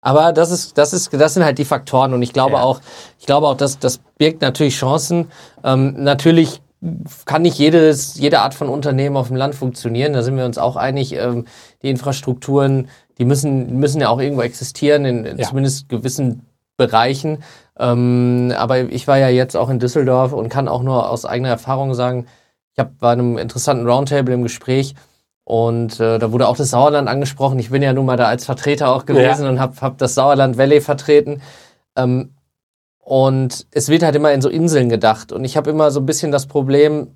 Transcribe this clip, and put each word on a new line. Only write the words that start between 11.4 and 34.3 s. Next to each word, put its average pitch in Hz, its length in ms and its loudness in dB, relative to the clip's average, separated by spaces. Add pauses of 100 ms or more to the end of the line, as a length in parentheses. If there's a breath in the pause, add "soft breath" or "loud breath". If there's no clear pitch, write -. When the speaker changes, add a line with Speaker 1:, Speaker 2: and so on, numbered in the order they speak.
Speaker 1:
die 135 80 -4
Infrastrukturen, 135 1000 -2 (300 loud breath)
die 123 60 0
müssen, 135 560 0
müssen 147 220 0
ja 110 80 2
auch 123 100 0
irgendwo 135 220 -2
existieren, 143 640 -2
in, 120 180 -2
in - 140 -10
Speaker 2:
Ja. 123 100 -4
Speaker 1:
zumindest 135 400 -4
gewissen 123 540 -4 (340)
Bereichen. 131 640 0 (400 loud breath)
Ähm, 123 800 2
aber 127 240 0
ich 123 280 -6
war 139 100 4
ja 135 120 4
jetzt 127 260 2
auch 120 140 0
in 131 100 0
Düsseldorf 127 520 0
und 117 180 -6
kann 135 180 -2
auch 123 140 -4
nur 127 280 -2
aus - 140 -6
eigener 127 240 -4
Erfahrung 131 460 -4
sagen, 123 320 -4 (480 soft breath)
ich - 40 -8
hab, 131 120 -4 (100)
war 120 140 2
in 120 60 -2
einem 120 180 0
interessanten 120 500 -2
Roundtable 135 460 0
im 123 80 -2
Gespräch 131 520 -4 (500 soft breath)
und, 117 540 -2
äh, 113 200 2
da 110 120 -2
wurde 120 160 2
auch 123 100 2
das 139 140 -2
Sauerland 143 380 2
angesprochen. 135 500 -2
Ich 110 120 -6
bin 139 120 0
ja 135 120 2
nun 135 100 0
mal 127 140 0
da 120 80 4
als 120 180 -2
Vertreter 143 500 0
auch - 120 -4
gewesen 135 380 2
Speaker 2:
Ja. 135 60 -2
Speaker 1:
und 127 100 0
hab, - 200 -4
hab 131 180 -4
das 127 160 -2
Sauerland 135 440 2
Valley 143 240 6
vertreten. 147 580 2 (560 loud breath)
Ähm, 127 340 -2 (680)
und 131 720 0
es 135 180 -4
wird 160 140 4
halt 151 140 2
immer 147 160 4